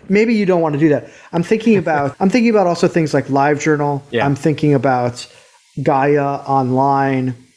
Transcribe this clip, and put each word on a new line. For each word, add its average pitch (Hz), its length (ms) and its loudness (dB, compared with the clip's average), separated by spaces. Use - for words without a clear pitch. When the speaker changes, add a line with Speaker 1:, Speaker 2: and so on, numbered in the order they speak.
Speaker 1:
maybe 220 260 2
you 208 140 0
don't 175 140 2
want 156 120 -2
to 143 60 -4
do 156 100 2
that. 135 200 -2
I'm 175 100 -2
thinking 220 340 2
about, 151 400 -2
Speaker 2:
<laughs> - 20 -20
Speaker 1:
I'm 196 100 0
thinking 233 200 2
about 208 160 2
also 175 220 0
things 160 260 0
like 135 120 0
LiveJournal. 143 840 0
Speaker 2:
Yeah. 117 160 -2
Speaker 1:
I'm 143 100 0
thinking 147 380 0
about 123 540 -2
Gaia 143 640 0
Online, 135 880 0